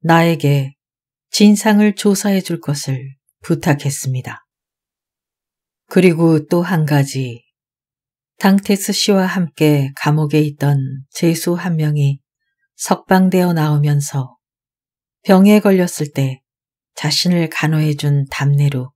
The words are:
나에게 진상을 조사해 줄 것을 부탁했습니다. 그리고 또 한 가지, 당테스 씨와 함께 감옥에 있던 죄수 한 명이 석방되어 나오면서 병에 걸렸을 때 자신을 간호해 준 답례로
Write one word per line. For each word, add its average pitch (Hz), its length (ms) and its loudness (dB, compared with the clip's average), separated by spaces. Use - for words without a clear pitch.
나에게 151 720 0
진상을 208 640 4
조사해 196 480 0
줄 170 180 -8
것을 135 560 -8
부탁했습니다. 139 1040 -4
그리고 165 640 2
또 175 120 0
한 175 240 0
가지, 139 600 -2
당테스 196 520 0
씨와 190 320 0
함께 151 720 0
감옥에 151 440 0
있던 147 360 0
죄수 170 440 -2
한 175 220 -4
명이 147 440 -2
석방되어 185 760 0
나오면서 147 840 -2
병에 196 380 4
걸렸을 180 540 0
때 135 280 -4
자신을 170 520 0
간호해 156 440 0
준 143 340 0
답례로 143 680 -2